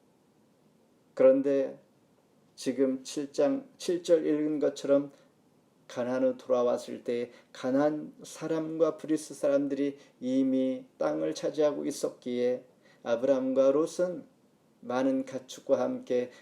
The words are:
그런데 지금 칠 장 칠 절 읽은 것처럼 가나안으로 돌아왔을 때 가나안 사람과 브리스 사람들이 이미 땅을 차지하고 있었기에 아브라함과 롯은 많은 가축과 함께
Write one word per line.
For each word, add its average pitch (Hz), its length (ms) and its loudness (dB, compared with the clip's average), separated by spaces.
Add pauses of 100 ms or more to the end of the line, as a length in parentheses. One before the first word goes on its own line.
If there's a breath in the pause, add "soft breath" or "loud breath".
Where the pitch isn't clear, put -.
(1120)
그런데 135 640 4 (760)
지금 131 480 -2
칠 - 280 -8
장 139 360 0 (100)
칠 175 240 -2
절 165 240 4
읽은 151 340 0
것처럼 143 520 0 (760 loud breath)
가나안으로 127 500 0
돌아왔을 120 680 -2
때 120 280 -4 (220 loud breath)
가나안 147 600 -2 (100)
사람과 160 760 -2
브리스 151 360 -4
사람들이 139 640 0 (220 loud breath)
이미 262 680 0 (120)
땅을 156 360 -2
차지하고 147 520 -2
있었기에 123 800 -4 (400 soft breath)
아브라함과 131 680 2
롯은 170 540 -2 (560)
많은 131 440 0
가축과 - 540 -2
함께 123 500 -2 (120)